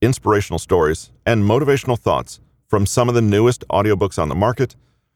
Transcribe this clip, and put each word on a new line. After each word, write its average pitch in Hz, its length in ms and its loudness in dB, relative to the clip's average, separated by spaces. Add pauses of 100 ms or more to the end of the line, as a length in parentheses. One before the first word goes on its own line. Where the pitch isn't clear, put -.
inspirational 107 580 -2
stories, 82 520 -2 (160)
and 110 180 0
motivational 127 540 0
thoughts - 420 -4 (280)
from 101 180 0
some 120 200 0
of 120 80 2
the 120 60 2
newest 110 480 2
audiobooks 101 500 0
on 78 120 -2
the 67 40 -4
market, 117 420 -2 (400)